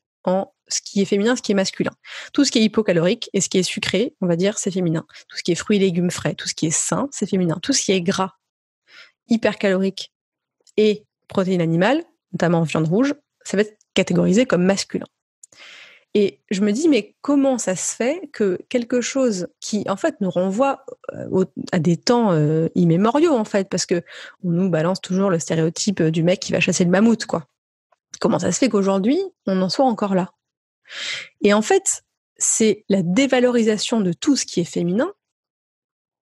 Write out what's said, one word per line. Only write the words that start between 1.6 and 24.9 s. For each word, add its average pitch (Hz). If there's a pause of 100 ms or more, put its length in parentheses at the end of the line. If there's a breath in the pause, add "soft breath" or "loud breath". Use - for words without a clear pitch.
Tout 285
ce 262
qui 247
est 220
hypocalorique 214
et 196
ce -
qui -
est 185
sucré, -
on 185
va 170
dire, 196
c'est -
féminin. 170 (240 loud breath)
Tout -
ce -
qui 180
est 165
fruits -
et 196
légumes 180
frais, -
tout -
ce -
qui -
est 165
sain, 185
c'est -
féminin. 180
Tout 277
ce -
qui -
est 190
gras, 185 (920 loud breath)
hypercalorique 196 (640)
et 214 (240)
protéines 185
animales, 180 (300)
notamment 170
viande 160
rouge, 254 (300)
ça -
va 202
être 214 (160)
catégorisé 185
comme 175
masculin. - (1120 loud breath)
Et 208 (100)
je 196
me 208
dis, 294
mais 226
comment 269
ça 190
se -
fait 302
que 196 (120)
quelque 247
chose 226 (120)
qui, -
en 196
fait, -
nous 190
renvoie, 196 (260)
euh, 57
au, 92 (280)
à 180
des 165
temps, 233
euh, 160
immémoriaux, 214
en 214
fait, 196
parce 185
que 175 (420 loud breath)
on 180
nous 180
balance 165